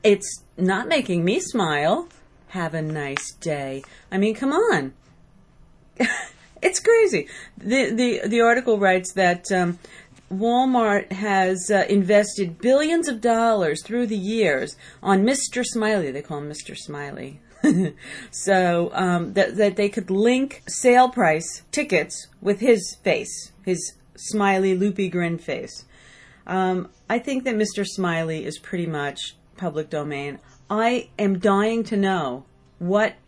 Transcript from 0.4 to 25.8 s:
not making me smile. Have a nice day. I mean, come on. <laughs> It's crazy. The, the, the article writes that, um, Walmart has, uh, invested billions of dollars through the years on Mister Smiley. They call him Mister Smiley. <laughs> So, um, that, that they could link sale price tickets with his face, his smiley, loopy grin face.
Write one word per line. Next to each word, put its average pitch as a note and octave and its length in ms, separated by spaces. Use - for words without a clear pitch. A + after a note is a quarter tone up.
not F#3 300
making F3+ 380
me A#3 140
smile. F#3 680
Have E3 240
a D#3+ 80
nice D3 600
day. C3+ 420
I F3+ 80
mean, G#3+ 160
come C4+ 180
on. A#3 400
<laughs> A#3+ 80
It's F#4 180
crazy. G#4+ 480
The, A3+ 320
the, A#3+ 360
the A#3 140
article A#3 380
writes F#3 340
that, F3+ 380
um, F3 260
Walmart A#3 760
has, F#3+ 580
uh, G3 180
invested G3+ 720
billions D4+ 480
of A3+ 140
dollars A3+ 640
through A#3+ 240
the G#3+ 100
years F#3 580
on G3 200
Mister B3 400
Smiley. G#3+ 460
They C#3 140
call D3 160
him D3 80
Mister D3+ 260
Smiley. C#3+ 680
<laughs> F3+ 320
So, F3 600
um, F3+ 400
that, F#3+ 240
that G3+ 180
they G3+ 140
could G3+ 200
link B3 580
sale B3 420
price E3+ 520
tickets F#3+ 580
with G3+ 200
his A3 420
face, - 480
his F3+ 300
smiley, G3 600
loopy G3 320
grin E3+ 300
face. - 480